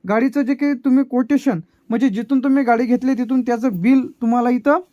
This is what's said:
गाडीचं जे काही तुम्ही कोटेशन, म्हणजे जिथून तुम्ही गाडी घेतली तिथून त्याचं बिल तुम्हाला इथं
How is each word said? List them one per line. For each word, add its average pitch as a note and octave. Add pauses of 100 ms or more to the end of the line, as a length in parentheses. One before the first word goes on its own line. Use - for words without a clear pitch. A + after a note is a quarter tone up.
गाडीचं A#3+
जे C4
काही C#4+
तुम्ही C4
कोटेशन, B3+ (280)
म्हणजे A#3
जिथून A#3
तुम्ही C4+
गाडी A#3
घेतली B3
तिथून B3
त्याचं A#3+
बिल B3 (120)
तुम्हाला A#3+
इथं C#4 (120)